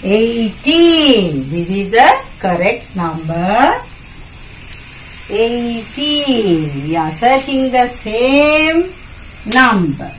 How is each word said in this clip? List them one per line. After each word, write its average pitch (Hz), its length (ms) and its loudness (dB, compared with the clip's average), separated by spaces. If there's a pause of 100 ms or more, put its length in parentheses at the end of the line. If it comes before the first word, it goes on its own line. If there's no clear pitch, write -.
Eighteen. 226 1500 2
This 170 200 -4
is 196 220 -2
the 247 180 6 (300)
correct 190 560 -2
number. 175 840 0 (1500)
Eighteen. 226 1600 -2
We 160 80 0
are 156 140 -2
searching 262 600 2
the 247 160 2
same 294 1040 2 (600)
number. 202 640 2